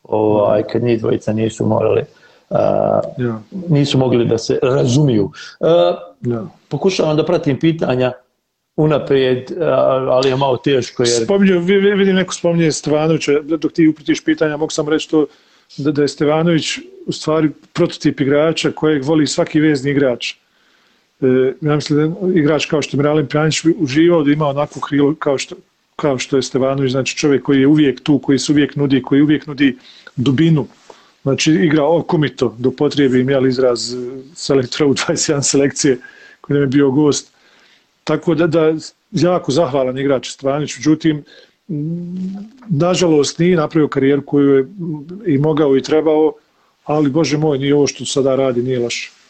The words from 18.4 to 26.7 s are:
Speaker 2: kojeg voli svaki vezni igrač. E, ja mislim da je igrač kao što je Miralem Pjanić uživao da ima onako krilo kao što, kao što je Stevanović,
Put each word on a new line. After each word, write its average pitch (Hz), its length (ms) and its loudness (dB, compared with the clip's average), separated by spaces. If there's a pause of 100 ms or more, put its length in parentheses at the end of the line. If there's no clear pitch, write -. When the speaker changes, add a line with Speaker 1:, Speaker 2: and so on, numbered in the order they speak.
Speaker 2:
kojeg 156 320 -2
voli 151 220 2
svaki 160 340 -2
vezni 143 300 0
igrač. 131 440 -2 (840)
E, 139 60 0 (340)
ja 151 140 0
mislim 147 240 -2
da 170 280 -2
je 185 80 0
igrač 151 320 0
kao 147 160 -2
što - 140 -6
je - 20 0
Miralem 147 280 0
Pjanić 151 280 -2 (220)
uživao 165 460 2
da 143 80 2
ima 151 160 0
onako 143 340 -4
krilo 143 340 0
kao 143 240 -2
što, - 160 -10 (420)
kao 139 220 -2
što - 180 -4
je 127 60 2
Stevanović, 135 500 -2